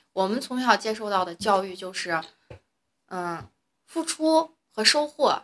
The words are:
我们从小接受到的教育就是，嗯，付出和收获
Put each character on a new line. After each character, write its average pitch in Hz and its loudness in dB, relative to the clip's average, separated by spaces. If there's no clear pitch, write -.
我 190 0
们 226 0
从 254 -6
小 233 6
接 220 -2
受 214 -6
到 190 2
的 170 -10
教 196 2
育 185 -10
就 185 -12
是， 170 -4
嗯， 175 -8
付 330 -6
出 320 2
和 214 -4
收 294 4
获 269 0